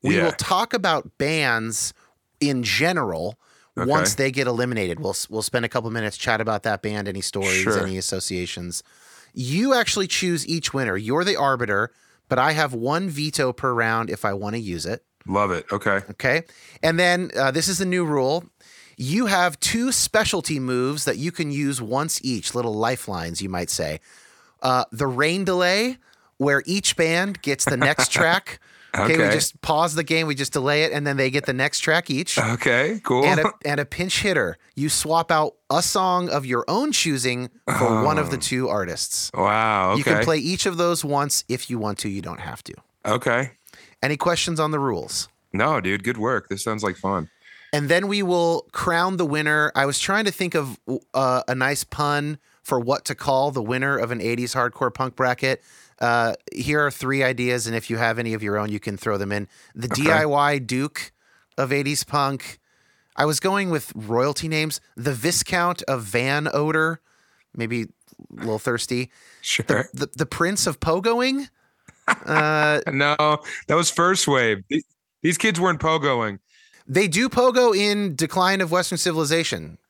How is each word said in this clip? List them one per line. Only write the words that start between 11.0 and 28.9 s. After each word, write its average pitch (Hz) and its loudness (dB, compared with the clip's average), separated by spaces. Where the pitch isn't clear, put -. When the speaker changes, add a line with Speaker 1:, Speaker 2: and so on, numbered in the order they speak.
Speaker 1:
the 196 0
arbiter, 120 0
but 127 2
I 139 4
have 151 2
one 147 -2
veto 147 -2
per 127 -2
round 113 2
if - -6
I 104 0
wanna 104 -4
use 90 -4
it. 98 -6
Speaker 2:
Love 98 2
it. 87 -2
Okay. 101 0
Speaker 1:
Okay. 135 0
And 165 2
then, 180 2
uh, 135 4
this 156 0
is 185 -2
the 190 0
new 180 0
rule. 147 0
You 170 -2
have 180 2
two 240 0
specialty 185 0
moves 127 0
that 110 0
you 156 -2
can 156 -4
use 139 -2
once 131 -2
each, 120 -4
little 117 -2
lifelines, 98 -2
you 95 -6
might 87 -4
say. 78 -4
Uh, 127 2
the 127 -2
rain 151 0
delay, 190 2
where 139 2
each 190 0
band 165 0
gets 139 -2
the 139 0
next 139 2
Speaker 2:
<laughs> - -
Speaker 1:
track. 175 2